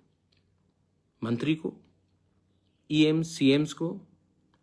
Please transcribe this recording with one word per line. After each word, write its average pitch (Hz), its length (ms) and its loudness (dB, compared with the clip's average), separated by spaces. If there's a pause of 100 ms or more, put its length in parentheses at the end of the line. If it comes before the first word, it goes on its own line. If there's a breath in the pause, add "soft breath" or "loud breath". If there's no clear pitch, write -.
(1200)
मंत्री 120 320 -2
को, - 180 -8 (1200)
ईएम, 156 320 4
सीएम्स 147 500 2
को, 185 280 -8 (600)